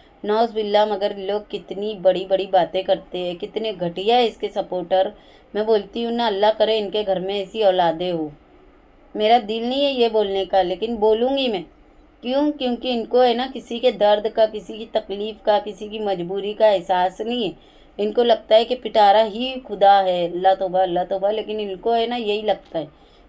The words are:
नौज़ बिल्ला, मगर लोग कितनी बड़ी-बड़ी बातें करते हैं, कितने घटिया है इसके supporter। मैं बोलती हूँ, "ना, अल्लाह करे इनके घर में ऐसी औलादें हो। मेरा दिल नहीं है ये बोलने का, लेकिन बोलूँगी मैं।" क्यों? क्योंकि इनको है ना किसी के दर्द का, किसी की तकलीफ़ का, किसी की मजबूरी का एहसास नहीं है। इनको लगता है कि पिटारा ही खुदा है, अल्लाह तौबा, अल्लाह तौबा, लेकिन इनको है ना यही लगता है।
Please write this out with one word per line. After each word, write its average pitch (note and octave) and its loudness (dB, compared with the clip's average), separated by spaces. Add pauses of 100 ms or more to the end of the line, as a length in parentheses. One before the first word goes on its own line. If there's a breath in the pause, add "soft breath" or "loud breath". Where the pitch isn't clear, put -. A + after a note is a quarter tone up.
(260 soft breath)
नौज़ A3 0
बिल्ला, G#3 2
मगर G3+ -2
लोग G3+ -6
कितनी G#3 -8
बड़ी-बड़ी F#3 0
बातें F#3 0
करते F#3+ -4
हैं, F3+ -6
कितने G#3 -8
घटिया F#3 -2
है B3 4
इसके G#3+ -6
supporter। F#3+ -2 (420 soft breath)
मैं G#3+ -2
बोलती A3 0
हूँ, A#3 -4
"ना, A#3 -2
अल्लाह G#3 2
करे G#3+ 0
इनके G#3 -4
घर F#3+ -2
में G3 -4
ऐसी G#3+ -4
औलादें F3+ 2
हो। D#3 -6 (840)
मेरा A3 4
दिल A3+ -4
नहीं C#4 0
है C#4 0
ये A#3 2
बोलने G3 0
का, F#3+ 2
लेकिन F#3 -4
बोलूँगी A#3+ 2
मैं।" F#3 -4 (600)
क्यों? C#4 0
क्योंकि B3+ -6
इनको A#3+ 0
है B3 4
ना B3 -4
किसी A#3 -10
के B3 2
दर्द G#3 2
का, A3 2
किसी G#3+ -8
की A3+ -12
तकलीफ़ G#3+ -6
का, G#3 2
किसी G#3 -10
की A3 -10
मजबूरी G3 -4
का G#3+ 4
एहसास F#3 0
नहीं A#3 -4
है। - -10 (280 soft breath)
इनको G#3+ 0
लगता A3 2
है A#3 4
कि B3 -2
पिटारा G#3+ 4
ही A3+ -4
खुदा G3+ 4
है, F3 0
अल्लाह F#3 2
तौबा, F#3 0
अल्लाह F3+ 0
तौबा, G3 -2
लेकिन G#3+ -6
इनको G3+ -4
है A#3 0
ना A#3+ -4
यही G#3+ -2
लगता G3 -4
है। C#3+ -6 (420 soft breath)